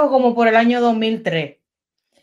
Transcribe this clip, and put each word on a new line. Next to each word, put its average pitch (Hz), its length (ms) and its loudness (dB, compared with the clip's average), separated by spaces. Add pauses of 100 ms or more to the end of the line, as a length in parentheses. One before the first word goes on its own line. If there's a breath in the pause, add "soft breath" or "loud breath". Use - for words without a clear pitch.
como 254 260 0
por 233 120 2
el 220 80 2
año 240 260 2
dos 233 140 0
mil 220 280 -4
tres. 160 340 -6 (640)